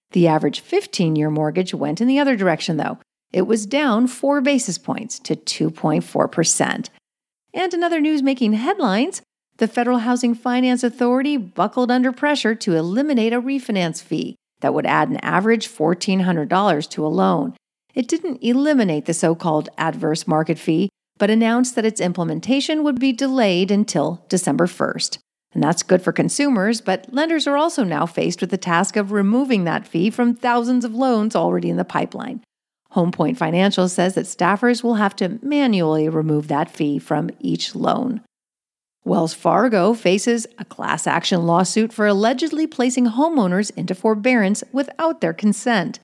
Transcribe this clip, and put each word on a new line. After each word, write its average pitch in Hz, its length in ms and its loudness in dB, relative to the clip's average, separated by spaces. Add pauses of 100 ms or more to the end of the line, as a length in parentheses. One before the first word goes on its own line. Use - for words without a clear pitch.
(120)
The 170 180 4
average 156 320 0
fifteen-year 160 680 0
mortgage 156 440 -2
went 151 260 -4
in 233 80 2
the 269 120 2
other 269 180 2
direction, 170 400 0
though. - 220 -4 (340)
It 185 140 2
was 214 180 0
down 254 420 0
four 277 320 0
basis 254 380 0
points - 420 -8
to - 160 -4
two - 340 -4
point 160 360 -2
four 156 240 0
percent. - 600 -2 (640)
And 359 200 -4
in 349 100 -2
other 339 160 0
news 302 240 2
making 262 300 2
headlines, 262 680 0 (360)
the 226 100 0
Federal 247 320 0
Housing 247 340 0
Finance 247 520 0
Authority 254 500 0
buckled 220 560 0
under 254 220 2
pressure 254 420 0
to 190 200 0
eliminate 226 580 0
a 247 80 0
refinance 226 600 -2
fee - 360 -6 (240)
that 135 120 0
would 151 120 0
add 151 240 2
an - 80 -2
average 214 500 0
fourteen 180 540 0
hundred 165 260 0
dollars 180 400 2
to - 180 -4
a 156 40 0
loan. 175 480 0 (360)
It 254 140 -2
didn't 330 360 -4
eliminate 240 600 2
the 165 80 0
so-called 160 640 0
adverse 160 500 -2
market 160 300 0
fee, 180 320 0 (280)
but 202 120 2
announced 226 460 2
that 220 100 0
its 220 160 -2
implementation 180 840 -2
would 285 160 0
be 269 140 2
delayed 226 560 0
until 175 600 0
December 170 380 2
first. - 520 -4 (340)
And - 80 0
that's 151 220 0
good 180 180 2
for 196 100 -2
consumers, 226 720 0
but 190 320 -4
lenders 311 320 0
are 285 100 0
also 302 280 0
now 170 240 -2
faced 165 340 -2
with 180 80 -2
the 196 80 -2
task 180 380 0
of 202 160 -2
removing 214 540 2
that 160 220 -4
fee 175 220 0
from 240 240 0
thousands 247 500 0
of 226 120 -4
loans 226 400 2
already 175 340 0
in 175 80 -2
the 180 80 -2
pipeline. - 560 -6 (500)
Home 180 200 2
Point 165 260 0
Financial 180 500 2
says 180 280 0
that - 100 -2
staffers 226 580 0
will 240 120 0
have 208 220 0
to 202 260 -2
manually 190 640 2
remove 156 380 0
that 151 240 -2
fee 147 260 -2
from 156 320 -4 (100)
each 170 360 -4
loan. 233 460 -2 (840)
Wells 170 280 0
Fargo 196 600 2
faces 226 540 0 (100)
a 214 80 -12
class - 400 -4
action 170 400 0
lawsuit 180 480 2
for 208 140 0
allegedly 262 580 0
placing 247 440 0
homeowners 214 680 0
into 180 160 -4
forbearance 214 800 0
without 320 500 -2
their 165 120 0
consent. 208 720 0